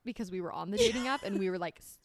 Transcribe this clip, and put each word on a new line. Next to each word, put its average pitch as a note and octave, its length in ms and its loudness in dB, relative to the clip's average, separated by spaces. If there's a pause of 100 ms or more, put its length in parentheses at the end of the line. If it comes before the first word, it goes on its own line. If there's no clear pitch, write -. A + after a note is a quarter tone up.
because A3 260 -6
we F#3 100 -4
were F3 120 -4
on E3+ 180 -6
the G3+ 60 0
dating A#3+ 320 4
app C#4 160 0
and G3 140 -2
we F#3+ 120 2
were, F#3 80 -2
like, E3+ 220 -6
s-, - 240 -20